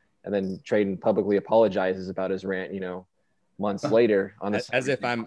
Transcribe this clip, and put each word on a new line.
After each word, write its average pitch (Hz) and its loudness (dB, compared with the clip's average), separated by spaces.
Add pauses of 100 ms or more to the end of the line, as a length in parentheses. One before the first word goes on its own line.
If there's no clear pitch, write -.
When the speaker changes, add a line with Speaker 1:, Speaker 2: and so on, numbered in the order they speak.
(240)
Speaker 1:
and 98 -4
then 95 -2
Traden 101 0
publicly 101 2
apologizes 95 2
about 95 -4
his 95 -6
rant, 92 -6
you 95 -8
know, 92 -10 (540)
months 101 -4
Speaker 2:
<laughs> 101 -2
Speaker 1:
later 104 4
on 101 -4
the 104 0
Speaker 2:
As, - -6
as 127 0
if 135 -2
Speaker 1:
podcast. 123 -2
Speaker 2:
I'm 117 -2